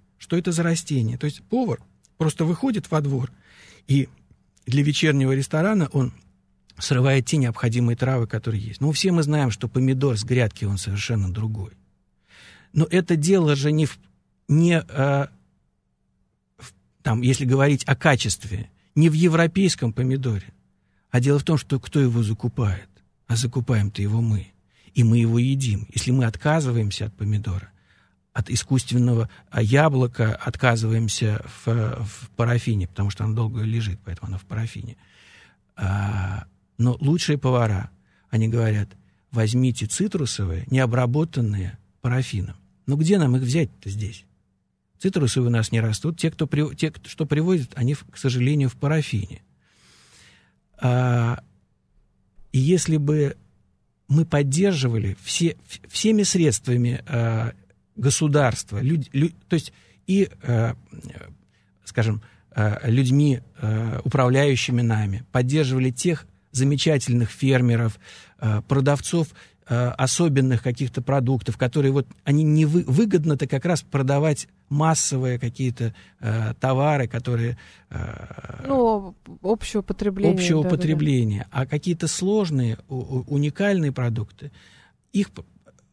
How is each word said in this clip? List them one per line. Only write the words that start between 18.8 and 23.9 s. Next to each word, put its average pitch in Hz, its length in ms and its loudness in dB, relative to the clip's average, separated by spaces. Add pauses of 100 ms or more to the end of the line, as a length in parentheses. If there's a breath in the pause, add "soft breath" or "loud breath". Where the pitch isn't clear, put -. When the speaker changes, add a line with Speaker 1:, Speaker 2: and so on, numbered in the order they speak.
Speaker 1:
не 160 160 6
в - 20 4
европейском 165 800 2
помидоре, 127 540 -2 (640)
а 123 100 2
дело 143 180 4
в 139 60 -4
том, 156 140 2
что 135 200 -2
кто - 220 -2
его 120 220 2
закупает? 107 640 -2 (380)
А 120 100 -2
закупаем-то 113 640 -2